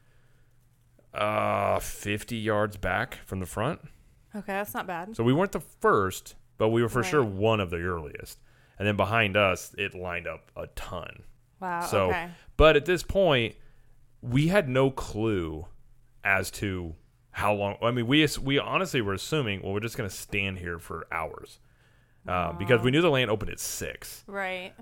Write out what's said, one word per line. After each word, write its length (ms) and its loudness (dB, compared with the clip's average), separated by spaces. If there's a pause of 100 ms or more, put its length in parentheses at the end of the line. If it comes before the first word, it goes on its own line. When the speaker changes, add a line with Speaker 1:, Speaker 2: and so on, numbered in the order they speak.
(1120)
Speaker 1:
uh, 640 2
fifty 580 -6
yards 400 0
back 380 -2 (100)
from 140 -6
the 60 -4
front. 340 -4 (560)
Speaker 2:
Okay, 180 -8
that's 200 -6
not 120 -4
bad. 300 -8
Speaker 1:
So, 80 -2
we 100 4
weren't 200 2
the 80 -4
first, 760 0 (220)
but 120 4
we 120 4
were 80 2
for 100 0
Speaker 2:
Right. 100 0
Speaker 1:
sure 140 4
one 360 2
of 100 0
the 120 -4
earliest. 580 -6 (380)
And 100 0
then 100 2
behind 400 4
us, 400 2
it 180 -4
lined 320 -6
up 280 -12
a 120 -10
ton. 560 -10 (380)
Speaker 2:
Wow, 200 -4
Speaker 1:
So, 280 2
Speaker 2:
okay. 200 -2 (280)
Speaker 1:
but 180 10
at 100 2
this 180 2
point, 520 2 (680)
we 280 2
had 180 4
no 240 4
clue 760 -2 (560)
as 280 2
to 440 -6 (360)
how 220 0
long. 280 -2
I 100 2
mean, 160 -2
we 160 6
ass-, 160 0
we 200 2
honestly 420 -2
were 120 -2
assuming, 480 -2
"Well, 100 -4
we're 80 -2
just 180 -6
gonna 120 -4
stand 500 -6
here 200 -6
for 320 -12
hours." 480 -8 (680)
Uh, 260 -2
because 280 2
we 80 4
Speaker 2:
Wow. 60 2
Speaker 1:
knew 80 4
the 80 6
lane 180 2
opened 220 -2
at 80 -12
six. 680 -10
Speaker 2:
Right. 540 -8